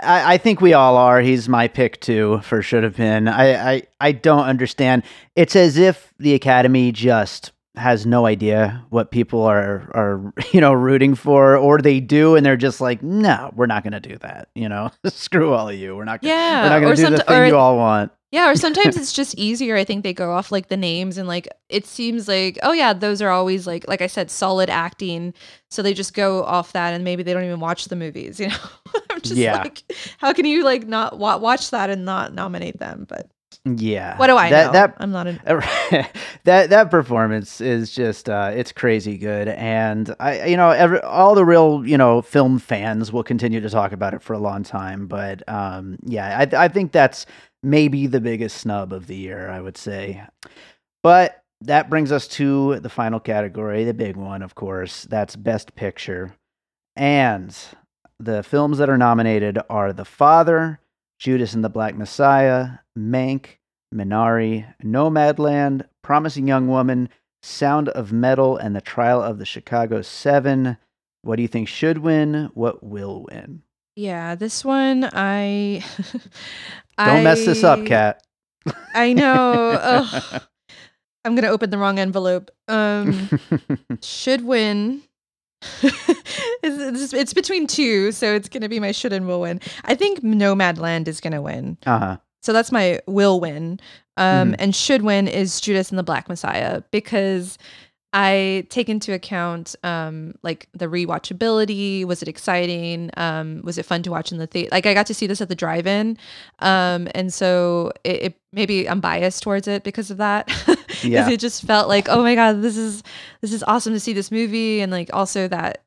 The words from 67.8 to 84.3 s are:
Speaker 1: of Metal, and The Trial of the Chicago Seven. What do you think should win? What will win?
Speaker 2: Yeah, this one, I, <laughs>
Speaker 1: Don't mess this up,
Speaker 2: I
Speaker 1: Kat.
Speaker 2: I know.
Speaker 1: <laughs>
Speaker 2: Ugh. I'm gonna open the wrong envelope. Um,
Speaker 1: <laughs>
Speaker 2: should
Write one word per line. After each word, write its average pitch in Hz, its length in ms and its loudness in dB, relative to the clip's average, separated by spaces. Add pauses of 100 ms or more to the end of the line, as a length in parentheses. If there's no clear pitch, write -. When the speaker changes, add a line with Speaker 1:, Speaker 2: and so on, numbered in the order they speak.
Speaker 1:
of 107 240 -8
Metal, 131 420 2
and 104 180 -6
The 101 60 -4
Trial 120 420 0
of 107 160 -4
the 101 80 -12
Chicago 113 560 -4
Seven. 135 760 0 (460)
What 113 120 -4
do 117 60 -2
you 117 80 -2
think 113 180 -4
should 160 300 -2
win? 151 560 0
What 117 320 -4
will 101 440 -12
win? - 340 -18 (340)
Speaker 2:
Yeah, 170 380 -8
this 214 280 -8
one, 269 480 0
I, 202 720 -4 (540)
<laughs> - 600 -18
Speaker 1:
Don't 208 260 4
mess - 220 4
this 196 180 2
up, 143 160 6
Speaker 2:
I 107 60 -8
Speaker 1:
Kat. 113 380 0 (720)
Speaker 2:
I 240 200 2
know. 247 580 4
Speaker 1:
<laughs> 214 100 0
Speaker 2:
Ugh. 247 600 -2 (840)
I'm 233 100 0
gonna 240 120 2
open 220 220 0
the 202 80 -4
wrong 196 220 0
envelope. 185 500 -2 (180)
Um, 208 600 -2 (380)
Speaker 1:
<laughs> 123 340 -8
Speaker 2:
should 262 440 -4